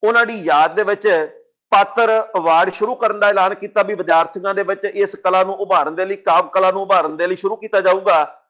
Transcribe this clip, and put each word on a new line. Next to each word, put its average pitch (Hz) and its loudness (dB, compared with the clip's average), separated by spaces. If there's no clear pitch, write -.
ਉਹਨਾਂ 233 2
ਦੀ 226 -8
ਯਾਦ 160 2
ਦੇ 208 0
ਵਿੱਚ 196 0
ਪਾਤਰ 220 2
ਅਵਾਰਡ 180 2
ਸ਼ੁਰੂ 214 -4
ਕਰਨ 214 -2
ਦਾ 208 2
ਐਲਾਨ 196 2
ਕੀਤਾ 196 -4
ਵੀ 208 -2
ਵਿਦਿਆਰਥੀਆਂ 175 -2
ਦੇ 202 -2
ਵਿੱਚ 196 -4
ਇਸ 196 -2
ਕਲਾ 185 0
ਨੂੰ 196 -6
ਉਭਾਰਨ 185 -2
ਦੇ 180 -2
ਲਈ, 196 -6
ਕਾਵਿ 185 2
ਕਲਾ 190 2
ਨੂੰ 190 -4
ਉਭਾਰਨ 175 0
ਦੇ 170 -2
ਲਈ 185 -2
ਸ਼ੁਰੂ 196 -6
ਕੀਤਾ 214 -6
ਜਾਊਗਾ। 185 0